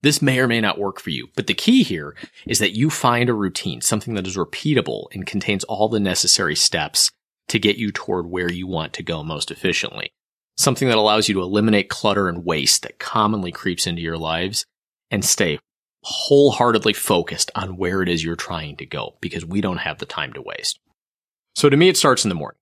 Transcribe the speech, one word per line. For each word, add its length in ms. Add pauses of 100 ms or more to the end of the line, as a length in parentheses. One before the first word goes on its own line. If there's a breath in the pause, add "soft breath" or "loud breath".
This 200
may 160
or 80
may 140
not 180
work 220
for 100
you, 260
but 100
the 80
key 280
here 320 (320 loud breath)
is 120
that 180
you 140
find 380
a 60
routine, 460
something 340
that 120
is 100
repeatable 760
and 140
contains 380
all 240
the 120
necessary 540
steps 560 (380)
to 100
get 180
you 160
toward 340
where 240
you 160
want 280
to 80
go 200
most 280
efficiently. 600 (440)
Something 320
that 100
allows 300
you 60
to 80
eliminate 460
clutter 400
and 160
waste 380
that 160
commonly 540
creeps 340
into 160
your 160
lives 460 (460)
and 140
stay 340 (440)
wholeheartedly 920
focused 600
on 220
where 260
it 60
is 160
you're 120
trying 420
to 80
go, 340
because 240
we 160
don't 180
have 200
the 80
time 260
to 100
waste. 380 (720)
So 140
to 80
me, 120
it 100
starts 260
in 40
the 60
morning. 260